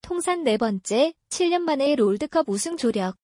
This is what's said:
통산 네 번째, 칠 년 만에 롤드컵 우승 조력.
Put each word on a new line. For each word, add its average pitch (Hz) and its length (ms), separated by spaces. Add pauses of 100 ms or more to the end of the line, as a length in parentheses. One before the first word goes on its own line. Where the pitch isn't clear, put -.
통산 349 420
네 220 120
번째, 226 580 (140)
칠 349 220
년 349 120
만에 294 340
롤드컵 294 520
우승 214 280
조력. 202 480